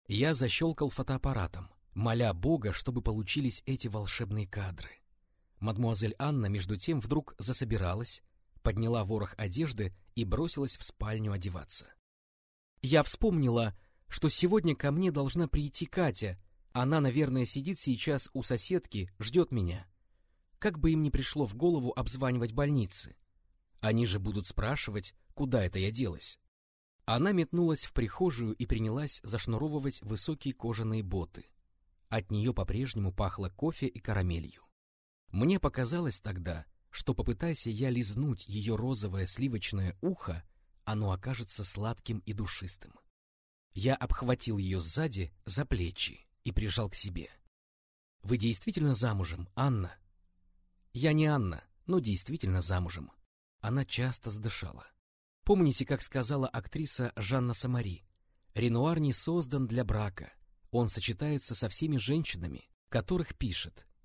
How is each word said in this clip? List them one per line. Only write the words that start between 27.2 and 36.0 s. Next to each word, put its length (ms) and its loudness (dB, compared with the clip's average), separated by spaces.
метнулась 540 2
в 80 -6
прихожую 640 0
и 100 -2
принялась 560 0
зашнуровывать 800 -2
высокие 520 -2
кожаные 500 -2
боты. 420 -6
От 240 -2
нее 200 2
по-прежнему 600 -2
пахло 360 -2
кофе 380 -2
и 140 -6
карамелью. 640 -2
Мне 300 4
показалось 580 0